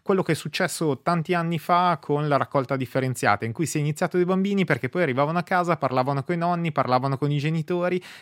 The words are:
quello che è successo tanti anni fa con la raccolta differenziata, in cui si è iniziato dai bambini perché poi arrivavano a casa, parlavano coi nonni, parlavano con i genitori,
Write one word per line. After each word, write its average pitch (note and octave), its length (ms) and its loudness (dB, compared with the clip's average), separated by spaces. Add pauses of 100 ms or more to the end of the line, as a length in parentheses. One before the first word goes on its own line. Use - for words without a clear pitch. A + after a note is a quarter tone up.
quello F#3+ 220 2
che - 80 0
è F#3 40 2
successo D#3 640 -2
tanti E3+ 340 0
anni E3+ 260 -2
fa F3 420 2
con D3 280 -2
la C#3+ 80 4
raccolta C3+ 400 0
differenziata, B2+ 680 0
in A2+ 80 -4
cui D#3+ 140 -4
si D3 120 -4
è D3+ 40 0
iniziato D#3 340 -2
dai F3+ 100 2
bambini F#3+ 380 0
perché C#3 240 0
poi F3+ 140 -2
arrivavano D3 360 0
a F3 60 0
casa, F3 320 0
parlavano C3 480 0
coi F3 140 -2
nonni, E3+ 340 0
parlavano B2+ 460 2
con D3 120 0
i D3 100 0
genitori, F3 640 -2 (200)